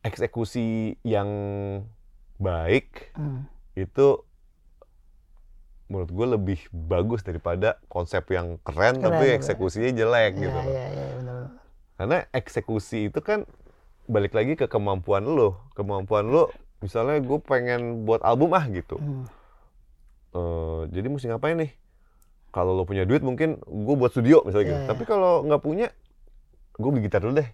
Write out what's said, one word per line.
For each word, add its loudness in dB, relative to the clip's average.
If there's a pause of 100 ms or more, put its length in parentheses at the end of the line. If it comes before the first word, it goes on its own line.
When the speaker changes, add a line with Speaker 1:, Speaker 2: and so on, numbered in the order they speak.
Speaker 1:
eksekusi -2
yang 0 (1080)
baik -2
Speaker 2:
Hmm. -8 (260)
Speaker 1:
itu 2 (1600)
menurut -6
gue -2
lebih 0 (100)
bagus -2
daripada -2 (100)
konsep -4
yang -2
keren, 2
Speaker 2:
Keren, -4
Speaker 1:
tapi 4
Speaker 2:
iya. 4
Speaker 1:
eksekusinya -2
jelek 4
Speaker 2:
Iya, -6
Speaker 1:
gitu -2
loh. -4
Speaker 2:
iya, -4
iya, -8
benar. -10 (520)
Speaker 1:
Karena -2 (160)
eksekusi -4
itu -4
kan -4 (600)
balik 0
lagi 2
ke 0
kemampuan 0
lo. 2 (160)
Kemampuan -2
lo, 4 (320)
misalnya 0
gue -2
pengen 0
buat 2
album 4
ah 4
gitu. -6
Speaker 2:
Hmm. -8 (1040)
Speaker 1:
Eh, -4 (100)
jadi -4
mesti -4
ngapain 0
nih? -4 (720)
Kalau 0
lo 0
punya 0
duit 4
mungkin -2
gue -4
buat 4
studio 6
misalnya 2
gitu. 0
Speaker 2:
Iya, -4
iya. -6
Speaker 1:
Tapi -2
kalau 4 (100)
nggak 2
punya, -2 (840)
gue -2
beli 2
gitar 2
dulu 0
deh. 2